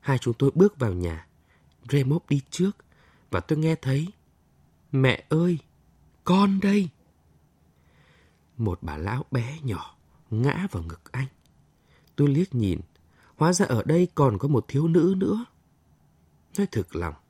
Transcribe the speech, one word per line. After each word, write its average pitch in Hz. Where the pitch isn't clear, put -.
Hai 131
chúng 120
tôi 139
bước 196
vào 113
nhà. 85
Dremov 143
đi 143
trước, 190
và 90
tôi 151
nghe 160
thấy, 139
"Mẹ 131
ơi, 170
con 196
đây." 196
Một 104
bà 76
lão 104
bé 131
nhỏ 113
ngã 135
vào 87
ngực 82
anh. 131
Tôi 147
liếc 143
nhìn, 101
hóa 165
ra 180
ở 117
đây 175
còn 123
có 143
một 131
thiếu 151
nữ 175
nữa. 196
Nói 202
thực -
lòng 82